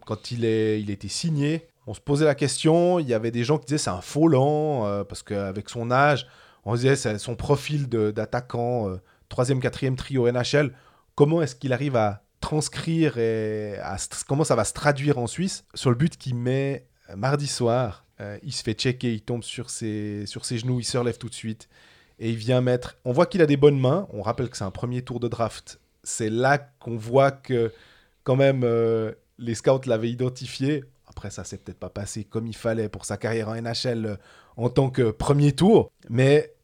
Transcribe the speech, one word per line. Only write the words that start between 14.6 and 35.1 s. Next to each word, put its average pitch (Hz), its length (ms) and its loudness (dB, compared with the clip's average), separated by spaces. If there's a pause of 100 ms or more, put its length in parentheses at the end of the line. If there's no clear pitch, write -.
se - 80 -2
traduire 143 460 0
en 120 100 -2
Suisse ? - 460 -6
Sur - 160 0
le 117 80 2
but 160 180 0
qu'il 127 200 -6
met, 131 520 -2 (220)
euh, 92 80 -14
mardi 139 300 0
soir, 120 580 0 (160)
euh, 104 220 -10
il 139 100 -10
se - 100 -8
fait 110 160 -4
checker, 127 340 -2
il 107 80 -6
tombe 120 220 -4
sur - 260 -12
ses, 104 560 -6
sur - 200 -12
ses 123 120 -4
genoux, 123 220 -2
il 113 60 -6
se - 120 -2
relève 120 200 0
tout 120 100 -10
de 113 60 -12
suite - 340 -10 (500)
et 117 120 -4
il 117 60 -2
vient 117 240 2
mettre, 123 460 0
on 127 80 0
voit 170 120 6
qu'il 175 160 0
a 160 40 10
des 143 100 4
bonnes 143 240 6
mains, 147 320 2
on 107 100 -8
rappelle 113 280 -2
que - 80 -14
c'est 104 80 -4
un 95 60 -6
premier 123 300 -6
tour 120 180 -8
de 120 80 -2
draft, 110 520 -6 (240)
c'est - 260 -4
là 131 280 2
qu'on - 400 -10
voit 127 340 4
que 120 400 -2 (520)
quand 131 120 2
même, 135 280 4
euh, 113 500 2 (240)
les 117 180 -4
scouts 135 300 2
l'avaient 117 240 0
identifié. 127 720 -4 (240)
Après - 220 -14
ça, 95 160 -12
c'est - 180 -14
peut-être - 160 -14
pas 90 100 -12
passé 104 360 -8
comme 113 200 -6
il 113 100 -8
fallait 113 340 -2
pour - 160 -12
sa 107 100 -4
carrière 113 340 -4
en 113 60 -6
N 117 120 -6
H 117 200 -4
L, 117 180 -2
euh, 104 100 -6 (420)
en 120 120 -2
tant 135 200 2
que 127 220 2